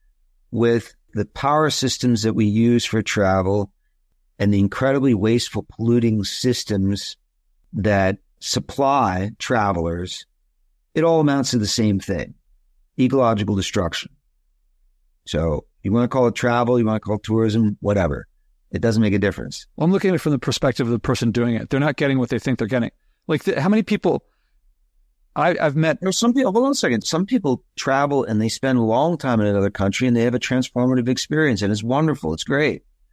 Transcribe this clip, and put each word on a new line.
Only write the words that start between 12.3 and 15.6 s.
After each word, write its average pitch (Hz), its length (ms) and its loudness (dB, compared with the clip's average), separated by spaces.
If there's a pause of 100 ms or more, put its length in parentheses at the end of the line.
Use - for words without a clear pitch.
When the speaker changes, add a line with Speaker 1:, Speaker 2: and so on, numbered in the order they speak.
Speaker 1:
ecological 117 580 2
destruction. 92 560 -4 (1120)
So 78 400 -2 (180)